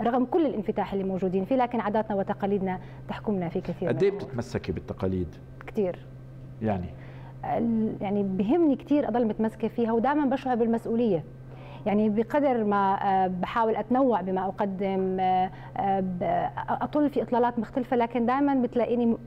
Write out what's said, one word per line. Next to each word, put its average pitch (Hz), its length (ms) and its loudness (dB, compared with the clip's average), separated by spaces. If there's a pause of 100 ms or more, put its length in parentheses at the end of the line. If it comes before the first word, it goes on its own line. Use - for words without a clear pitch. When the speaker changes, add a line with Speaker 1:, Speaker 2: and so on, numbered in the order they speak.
Speaker 1:
رغم 240 240 2
كل 320 220 2
الانفتاح 214 460 -2
اللي 196 120 -2
موجودين 190 400 0
فيه، 269 120 2
لكن 240 240 2
عاداتنا 208 360 0
وتقاليدنا 196 640 -2 (300)
تحكمنا 185 400 -2
في 185 120 -2
كثير 175 280 -4
Speaker 2:
قد 165 140 2
إيه 202 80 6
Speaker 1:
من 196 60 -6
الأمور. - 140 -8
Speaker 2:
بتتمسكي 117 420 -4
بالتقاليد؟ 92 640 -4 (320)
Speaker 1:
كثير. 185 320 -2 (640)
Speaker 2:
يعني؟ 98 240 0 (580)
Speaker 1:
ال-، 220 560 0
يعني 202 220 0
بهمني 226 540 4
كثير 285 320 0
أضل 233 180 2
متمسكة 220 420 -2
فيها، 226 240 0
ودائمًا 269 320 2
بشعر 254 320 0
بالمسؤولية. 226 680 2 (600)
يعني 208 220 4
بقدر 233 560 2
ما، 202 380 4
آه، 190 240 4
بحاول 190 500 0
أتنوع 240 440 2
بما 185 260 -2
أقدم، 190 720 0
آه، 185 300 4 (260)
آه، 196 240 2
ب-، 175 500 -2 (180)
أطل 277 420 0
في 240 120 0
إطلالات 240 360 0
مختلفة، 240 380 -2
لكن 233 300 2
دائمًا 277 280 2
بتلاقيني 240 520 2
م-، 233 200 2